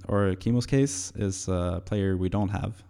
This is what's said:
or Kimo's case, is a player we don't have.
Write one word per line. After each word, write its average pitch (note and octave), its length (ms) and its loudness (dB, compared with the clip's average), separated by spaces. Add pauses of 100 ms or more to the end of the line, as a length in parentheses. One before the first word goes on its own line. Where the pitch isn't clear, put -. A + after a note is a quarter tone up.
or G2+ 280 4
Kimo's A#2 300 0
case, C#3 500 0
is G2 320 -4
a F2+ 380 0
player G2 320 2
we F#2 120 0
don't G2 200 0
have. - 400 -6